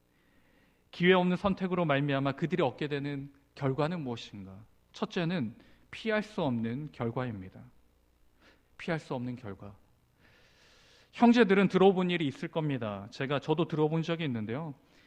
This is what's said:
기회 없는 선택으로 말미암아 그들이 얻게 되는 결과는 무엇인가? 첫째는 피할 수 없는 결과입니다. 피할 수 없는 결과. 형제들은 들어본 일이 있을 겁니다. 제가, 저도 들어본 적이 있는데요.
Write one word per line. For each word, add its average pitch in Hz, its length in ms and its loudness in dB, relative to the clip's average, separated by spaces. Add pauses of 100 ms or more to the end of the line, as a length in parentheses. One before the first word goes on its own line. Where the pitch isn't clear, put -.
(920)
기회 180 220 4
없는 180 240 4
선택으로 185 480 0
말미암아 139 480 0
그들이 165 300 -2
얻게 139 240 -2
되는 139 440 -6 (240)
결과는 156 460 -2
무엇인가? 101 560 -10 (360)
첫째는 165 640 -2 (340)
피할 214 340 -2
수 - 180 -6
없는 123 500 -2
결과입니다. 117 680 -6 (1160)
피할 160 220 -4
수 - 140 -8
없는 123 220 -6
결과. 101 400 -14 (1400)
형제들은 220 540 6
들어본 185 420 6
일이 170 180 0
있을 135 200 -6
겁니다. 113 640 -4
제가, 135 280 -2
저도 156 280 0
들어본 156 340 0
적이 165 240 -4
있는데요. 127 480 -4 (340)